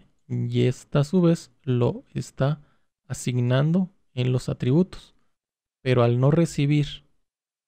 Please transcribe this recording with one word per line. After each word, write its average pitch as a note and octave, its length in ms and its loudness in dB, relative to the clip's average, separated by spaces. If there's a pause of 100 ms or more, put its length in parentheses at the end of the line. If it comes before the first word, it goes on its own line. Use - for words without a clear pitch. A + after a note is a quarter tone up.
(280)
y A#2+ 360 -2
esta B2 380 0
a - 20 0
su F#3 180 0
vez E3+ 300 2 (100)
lo B2+ 420 0 (100)
está C#3 460 -4 (460)
asignando C3+ 880 -2 (220)
en B2+ 180 -2
los C3 180 -4
atributos. C#3 640 -2 (680)
Pero B2+ 180 2
al A#2+ 180 2
no C#3 120 4
recibir D3 720 0 (640)